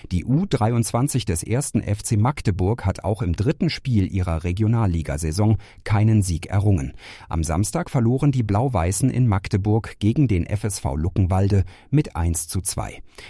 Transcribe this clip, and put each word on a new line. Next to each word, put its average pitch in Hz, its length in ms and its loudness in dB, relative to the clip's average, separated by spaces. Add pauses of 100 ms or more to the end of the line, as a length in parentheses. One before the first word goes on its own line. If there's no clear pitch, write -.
(120)
Die 87 140 -2
U 147 180 2
dreiundzwanzig 120 800 0
des 82 180 -2
ersten - 380 -2
F 101 220 -2
C 107 160 0
Magdeburg 104 680 0
hat 95 200 -2
auch 104 180 -2
im 87 100 0
dritten 139 380 -2
Spiel 107 420 0
ihrer 87 320 -2
Regionalligasaison 90 1120 0 (280)
keinen 107 360 4
Sieg 90 280 -2
errungen. 95 440 2 (380)
Am 82 120 -2
Samstag 104 460 -2
verloren 131 440 2
die 127 100 0
Blau-Weißen 104 680 0
in 123 180 2
Magdeburg 104 720 0
gegen 117 300 2
den 90 160 2
F - 200 -4
S 107 140 -4
V 67 160 -4
Luckenwalde 95 680 2 (240)
mit - 280 0
eins 82 320 -2
zu 95 120 -4
zwei. - 420 -6 (280)